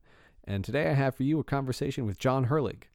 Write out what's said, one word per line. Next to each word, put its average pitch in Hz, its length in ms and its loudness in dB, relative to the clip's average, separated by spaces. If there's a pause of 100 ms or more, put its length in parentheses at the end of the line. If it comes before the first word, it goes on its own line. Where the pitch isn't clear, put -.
(460)
and 98 180 -4
today 147 260 0
I 156 40 2
have 135 200 2
for - 80 -8
you 147 180 2
a 123 40 -2
conversation 135 640 -2
with 95 100 -4
John 131 300 2
Herlig. 139 460 -2